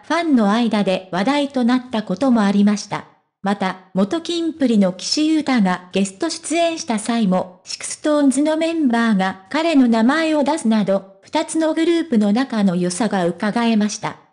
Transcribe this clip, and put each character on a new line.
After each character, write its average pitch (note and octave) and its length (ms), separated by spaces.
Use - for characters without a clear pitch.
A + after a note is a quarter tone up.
フ D4+ 100
ァ E4+ 80
ン D#4 120
の G#3 160
間 A3 320
で F#3 280
話 F#3 140
題 C#4+ 240
と C4 140
な A#3+ 120
っ B3 160
た G#3+ 100
こ F#3 140
と C4+ 160
も A#3 100
あ G3+ 100
り G3+ 120
ま G#3 120
し - 120
た。 - 180
ま G3+ 140
た、 F#3 360
元 G3+ 280
キ E4+ 180
ン E4 140
プ C4+ 160
リ A3+ 80
の F#3 160
岸 D4+ 340
優 D#4 120
太 C4 220
が F#3 300
ゲ G3 140
ス G3 80
ト E4 160
出 - 260
演 E4 240
し - 60
た A3 120
際 A3+ 300
も、 - 380
シ - 120
ク - 80
ス - 120
ト D4+ 240
ー C#4 60
ン - 40
ズ C4 100
の D#4 140
メ E4 160
ン D#4+ 160
バ A#3 280
ー - 20
が F#3+ 320
彼 D#4+ 260
の B3+ 140
名 A3+ 140
前 D#4 300
を D4 120
出 D4+ 120
す A3+ 120
な G#3+ 160
ど、 F#3+ 380
二 D#4 200
つ D#4+ 140
の D#4+ 160
グ D#4+ 120
ル E4+ 60
ー E4 180
プ A#3 80
の G#3 140
仲 G#3+ 320
の F3+ 140
良 F3+ 120
さ G3+ 200
が F#3 180
伺 G#3 380
え A3+ 100
ま G#3 140
し - 80
た。 D#3+ 180